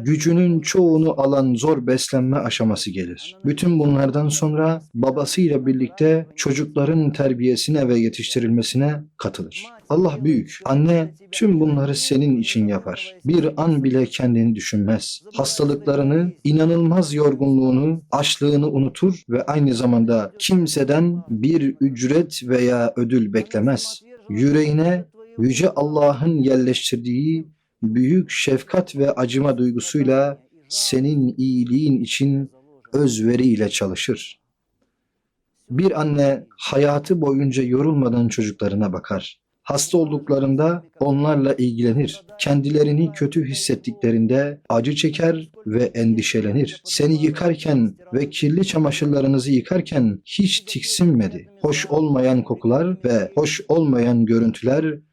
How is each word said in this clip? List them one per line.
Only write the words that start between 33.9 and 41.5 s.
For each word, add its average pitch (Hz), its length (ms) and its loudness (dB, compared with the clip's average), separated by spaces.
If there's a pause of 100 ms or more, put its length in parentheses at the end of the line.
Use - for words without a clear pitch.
Bir 156 300 -2
anne 143 460 0 (120)
hayatı 143 640 0
boyunca 135 420 0
yorulmadan 127 640 0
çocuklarına 104 640 -2
bakar. 92 480 -8 (220)
Hasta 143 360 -2
olduklarında 147 840 0 (160)
onlarla 139 540 2